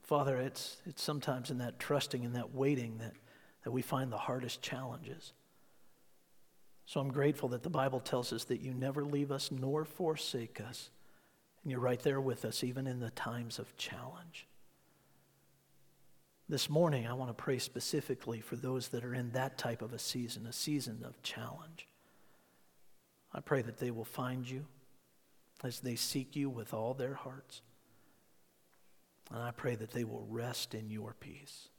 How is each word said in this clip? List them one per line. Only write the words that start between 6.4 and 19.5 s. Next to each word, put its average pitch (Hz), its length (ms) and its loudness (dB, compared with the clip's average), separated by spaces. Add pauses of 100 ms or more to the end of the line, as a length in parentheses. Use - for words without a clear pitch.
So - 140 0
I'm 135 120 2
grateful 143 380 6
that 123 120 -2
the 180 80 -2
Bible 131 300 4
tells 123 320 2
us 113 120 -2
that 123 160 2
you 131 140 -2
never 135 300 2
leave 143 280 2
us 139 180 0
nor 139 340 2
forsake 156 760 0
us, - 300 -8 (720)
and 147 80 -2
you're 123 100 0
right 123 200 4
there 139 200 4
with 131 240 2
us 110 180 0
even 131 240 0
in 127 140 0
the 113 100 0
times 117 480 -4
of - 180 -8
challenge. - 680 -8 (2000)
This 143 200 2
morning, 151 380 6
I 120 80 0
want 127 160 -2
to 110 120 -6
pray 131 160 2
specifically - 840 0
for - 160 -6
those 123 320 0
that 120 160 -2
are 123 100 -2
in 123 160 0
that 131 260 2